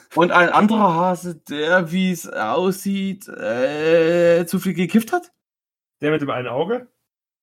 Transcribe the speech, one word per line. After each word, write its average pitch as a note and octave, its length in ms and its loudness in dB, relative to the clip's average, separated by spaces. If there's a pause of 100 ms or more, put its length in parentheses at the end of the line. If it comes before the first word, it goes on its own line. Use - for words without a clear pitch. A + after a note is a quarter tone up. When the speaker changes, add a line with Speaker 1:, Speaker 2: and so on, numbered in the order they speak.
(140)
Speaker 1:
Und F3 160 2
ein E3+ 180 4
anderer G#3 460 2
Hase, F3+ 400 -2
der, D#3 560 -2
wie's F#3 380 -2
aussieht, F#3+ 1000 -4
äh, D#3+ 1200 2
zu F#3 140 -2
viel F#3+ 120 -2
gekifft F#3 400 0
hat? F4+ 200 -6 (680)
Speaker 2:
Der D3 120 0
mit D#3 100 0
dem C3+ 80 -4
einen B2+ 160 -4
Auge? F3+ 420 -4 (540)